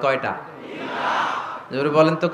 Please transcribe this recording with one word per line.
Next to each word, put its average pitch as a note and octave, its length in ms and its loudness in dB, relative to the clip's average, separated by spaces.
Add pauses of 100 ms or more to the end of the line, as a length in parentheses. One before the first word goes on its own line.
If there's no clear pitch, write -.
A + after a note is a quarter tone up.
কয়টা? B2+ 280 2 (1400)
জোরে C#3 260 0
বলেন D#3+ 240 6
তো, F3 120 4